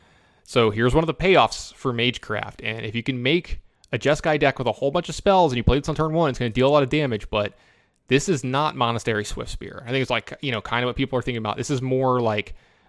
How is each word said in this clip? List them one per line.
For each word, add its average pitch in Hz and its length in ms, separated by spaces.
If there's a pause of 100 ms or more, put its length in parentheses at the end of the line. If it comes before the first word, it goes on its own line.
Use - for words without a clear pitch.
(440)
So 113 260
here's 117 240
one 156 80
of 165 40
the 156 80
payoffs 156 600
for - 180
Magecraft. 113 680
And 113 220
if 110 100
you 117 80
can 127 200
make 156 380 (320)
a - 60
Jeskai 151 400
deck 139 200
with 123 80
a 117 60
whole 139 180
bunch 170 180
of 165 60
spells 185 380
and 123 40
you 117 80
play 123 140
this 143 100
on 156 60
turn 156 180
one, 160 180
it's 120 80
gonna 120 120
deal 127 180
a - 20
lot 147 120
of 127 80
damage, 139 400
but 104 240 (540)
this 139 200
is 151 160
not 139 320
Monastery 117 480
Swiftspear. - 600
I 117 60
think 131 120
it's 117 80
like, - 320
you 139 100
know, 110 80
kinda 120 260
what 120 100
people 131 220
are 117 40
thinking 123 160
about. 107 180
This 123 140
is 135 100
more 131 400
like, 107 340 (340)